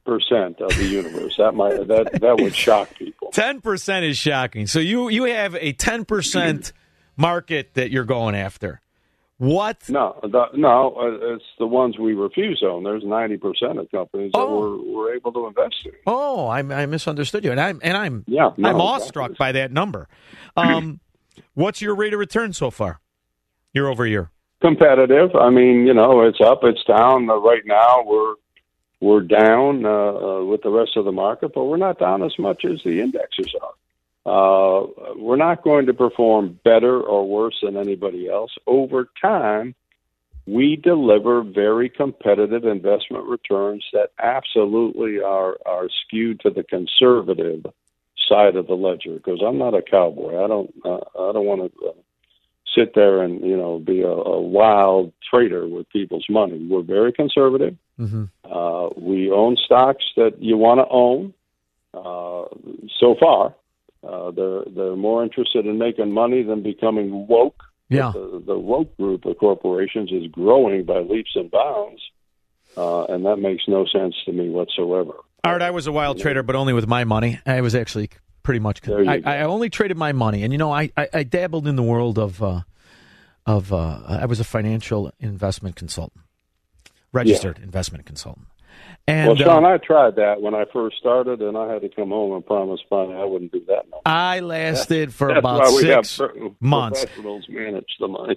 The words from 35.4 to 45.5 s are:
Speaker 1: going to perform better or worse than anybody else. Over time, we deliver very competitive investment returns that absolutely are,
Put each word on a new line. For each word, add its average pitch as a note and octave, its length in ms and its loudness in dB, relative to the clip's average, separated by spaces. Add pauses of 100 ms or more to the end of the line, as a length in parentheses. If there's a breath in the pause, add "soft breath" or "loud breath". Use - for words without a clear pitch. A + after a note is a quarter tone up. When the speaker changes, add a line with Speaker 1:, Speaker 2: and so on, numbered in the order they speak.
Speaker 1:
going C#3+ 240 4
to B2+ 80 2
perform A2+ 720 2
better A#2 360 6
or G2+ 280 0
worse G#2+ 340 -2
than G2+ 140 -4
anybody F#2+ 520 -6
else. G#2 220 -4 (160)
Over B2+ 420 0 (140)
time, B2 500 0 (760)
we C3 280 2
deliver A#2+ 680 4
very G#2+ 460 0
competitive G#2+ 760 0
investment G#2 600 -2
returns G#2 680 -4
that G#2 260 0
absolutely A2+ 1040 0
are, F#2+ 440 -2